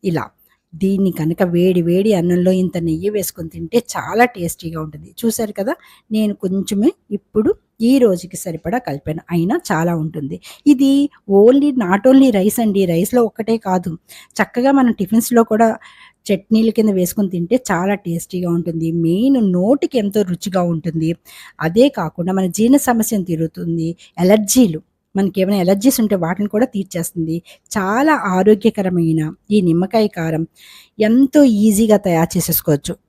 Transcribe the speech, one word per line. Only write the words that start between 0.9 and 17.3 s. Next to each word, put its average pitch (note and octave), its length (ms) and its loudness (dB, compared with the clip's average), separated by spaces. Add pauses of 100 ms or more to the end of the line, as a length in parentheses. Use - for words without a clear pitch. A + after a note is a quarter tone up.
కనుక D#3+ 240 -2 (120)
వేడి F3+ 340 2
వేడి F#3+ 300 2
అన్నంలో F3 340 0 (120)
ఇంత F3+ 140 -4 (100)
నెయ్యి E3 260 -4
వేసుకొని F3 400 -8
తింటే E3+ 240 -6 (160)
చాలా F#3+ 300 -2 (100)
టేస్టీగా E3 480 -10
ఉంటుంది. D#3 280 -14 (100)
చూశారు A3 400 -4
కదా, A3 140 -4 (420)
నేను G#3+ 260 0
కొంచెమే G3 480 -2 (280)
ఇప్పుడు A3 340 -2 (380)
ఈ - 20 4 (120)
రోజుకి F3+ 340 0
సరిపడా F3 480 -8
కలిపాను, D3+ 360 -8 (120)
అయినా F3 220 0 (140)
చాలా E3+ 320 0
ఉంటుంది. D#3 340 -8 (360)
ఇది C4+ 200 4 (480)
only, C4+ 300 6 (140)
not G3 260 0
only C4+ 280 8
రైస్ G3 260 0
అండి, G3+ 180 0 (100)
రైస్లో G3+ 360 0
ఒక్కటే A3 280 -4 (120)
కాదు, F#3 240 -2 (480)
చక్కగా A#3+ 400 0
మనం B3 200 4
టిఫిన్స్లో A3+ 420 2 (100)
కూడా A3 160 2 (600)
చట్నీల A3 480 0
కింద G#3+ 220 2
వేసుకొని F3+ 340 -2